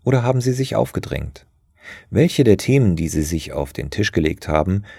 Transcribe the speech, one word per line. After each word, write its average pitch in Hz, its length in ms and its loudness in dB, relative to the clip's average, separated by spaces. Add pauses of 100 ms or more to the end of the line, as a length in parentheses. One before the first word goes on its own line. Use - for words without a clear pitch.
oder 127 200 2
haben 127 180 0
Sie 127 100 0
sich 131 240 -2
aufgedrängt? - 720 -4 (640)
Welche 147 340 2
der 107 140 6
Themen, 123 380 2
die 80 120 -4
Sie 78 160 -2
sich 76 300 -4
auf 71 180 -6
den - 180 -10
Tisch - 220 -2
gelegt 80 360 -2
haben, 87 360 0 (160)